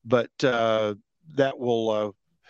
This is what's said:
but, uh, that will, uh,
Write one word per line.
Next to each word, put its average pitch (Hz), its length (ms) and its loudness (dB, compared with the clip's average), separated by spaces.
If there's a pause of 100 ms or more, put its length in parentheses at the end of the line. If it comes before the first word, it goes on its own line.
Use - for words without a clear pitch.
but, 117 280 0 (120)
uh, 113 520 0 (400)
that 135 240 0
will, 117 300 0
uh, 104 220 -2 (380)